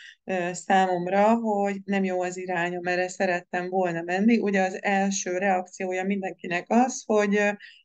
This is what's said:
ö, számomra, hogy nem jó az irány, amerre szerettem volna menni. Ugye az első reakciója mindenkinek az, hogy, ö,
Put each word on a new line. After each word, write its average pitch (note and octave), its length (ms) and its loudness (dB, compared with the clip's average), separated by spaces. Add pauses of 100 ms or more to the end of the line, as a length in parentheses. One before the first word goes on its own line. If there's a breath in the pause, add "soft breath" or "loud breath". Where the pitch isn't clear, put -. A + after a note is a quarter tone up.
(240 loud breath)
ö, F3+ 300 -4
számomra, F#3+ 800 2
hogy G3+ 500 -2
nem G3 180 0
jó F#3 180 0
az F3+ 160 -4
irány, F3+ 380 -4
amerre F3+ 320 -2
szerettem F3+ 640 -4
volna F3+ 320 0
menni. G3 360 2
Ugye G3 240 2
az F#3+ 220 -2
első G3 540 0
reakciója F#3 640 -2
mindenkinek F#3 640 -4
az, B3+ 380 2
hogy, G#3 300 2
ö, G#3 140 2 (360 loud breath)